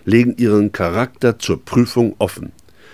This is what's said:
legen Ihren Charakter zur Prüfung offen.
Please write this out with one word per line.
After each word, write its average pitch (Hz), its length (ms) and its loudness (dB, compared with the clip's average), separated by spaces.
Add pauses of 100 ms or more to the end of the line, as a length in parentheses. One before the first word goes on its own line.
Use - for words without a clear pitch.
legen 117 320 2
Ihren 104 340 2
Charakter 101 680 -2
zur - 260 -4
Prüfung 120 540 0
offen. - 340 -6 (420)